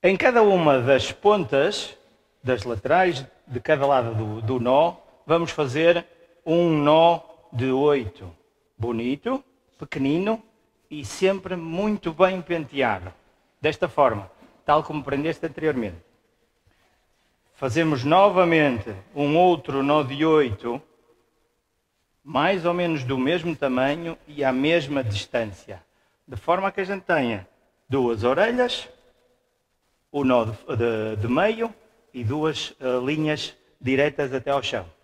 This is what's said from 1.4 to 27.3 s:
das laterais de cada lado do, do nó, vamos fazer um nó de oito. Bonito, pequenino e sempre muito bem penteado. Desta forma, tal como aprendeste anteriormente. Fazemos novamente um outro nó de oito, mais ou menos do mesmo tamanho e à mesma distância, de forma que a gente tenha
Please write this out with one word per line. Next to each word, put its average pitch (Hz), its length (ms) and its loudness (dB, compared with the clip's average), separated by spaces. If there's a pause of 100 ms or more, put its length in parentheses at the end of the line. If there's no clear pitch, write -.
das 123 200 -2
laterais 135 600 0 (220)
de 123 120 -8
cada 143 260 0
lado 123 300 2
do, 110 260 -6
do 123 180 -2
nó, 139 360 2 (300)
vamos 165 260 0
fazer 160 540 2 (400)
um 170 240 2
nó 160 520 4 (300)
de 131 200 -2
oito. 131 580 0 (480)
Bonito, 123 680 -4 (340)
pequenino 165 640 -4 (480)
e 151 160 -12
sempre 185 500 -2
muito 175 560 -4
bem 185 300 2
penteado. 131 720 -4 (480)
Desta 156 260 -2
forma, 113 420 0 (360)
tal 151 180 2
como 151 180 -8
aprendeste 143 440 -4
anteriormente. 131 520 -4 (1600)
Fazemos 143 500 -2
novamente 165 880 4 (240)
um 147 220 0
outro 156 460 2
nó 147 180 2
de 139 240 -2
oito, 131 560 0 (1400)
mais 160 420 -2
ou 175 80 0
menos 170 300 -2
do 131 140 -2
mesmo 160 380 -2
tamanho 143 600 -2 (100)
e 143 160 -8
à 131 80 2
mesma 143 520 0
distância, 101 800 -6 (440)
de 123 100 -14
forma 185 340 -2
que 196 100 -6
a - 20 -2
gente 190 200 -8
tenha 120 440 -2 (420)